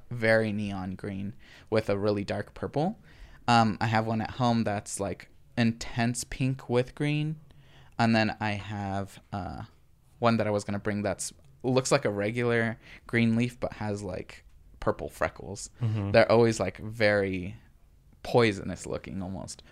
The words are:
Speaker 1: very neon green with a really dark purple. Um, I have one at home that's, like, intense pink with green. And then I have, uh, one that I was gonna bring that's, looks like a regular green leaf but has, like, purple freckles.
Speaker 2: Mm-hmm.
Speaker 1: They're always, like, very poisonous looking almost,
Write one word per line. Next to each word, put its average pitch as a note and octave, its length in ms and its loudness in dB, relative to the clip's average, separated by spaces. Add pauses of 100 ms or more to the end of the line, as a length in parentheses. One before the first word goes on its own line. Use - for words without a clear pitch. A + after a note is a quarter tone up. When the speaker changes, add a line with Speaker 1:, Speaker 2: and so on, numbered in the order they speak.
(100)
Speaker 1:
very A2 420 4
neon G2 420 -4
green G2 400 -8 (340)
with A2 220 0
a G2+ 80 0
really G2+ 260 0
dark G2+ 300 -6
purple. D3+ 440 -4 (500)
Um, A2+ 320 6
I A2+ 60 2
have A2 200 2
one A2 140 -2
at - 120 -6
home A#2 320 2
that's, G#2 360 -4
like, G2 280 -6 (280)
intense A#2 680 0
pink C3 440 -4
with B2 260 0
green. D3+ 420 -2 (640)
And A2+ 160 4
then A2 260 2
I G#2+ 120 -2
have, G2 680 -6 (120)
uh, E2+ 300 -8 (560)
one A#2 200 4
that G#2+ 80 0
I G#2+ 40 0
was G#2 140 0
gonna G2+ 140 -4
bring G#2 240 -2
that's, G2 300 -4 (300)
looks C3 300 2
like C#3+ 120 4
a A2 60 0
regular A#2 680 0 (280)
green A#2 300 4
leaf A#2+ 220 -2
but - 160 -4
has, G#2 280 -6
like, - 420 -10 (340)
purple D#2+ 300 -2
freckles. - 600 -6 (120)
Speaker 2:
Mm-hmm. G#2+ 300 0
Speaker 1:
They're - 180 6
always, A2+ 300 6
like, F#2+ 180 -4
very G#2 800 0 (680)
poisonous G#2+ 640 0
looking F2+ 360 -8
almost, F#2 500 -10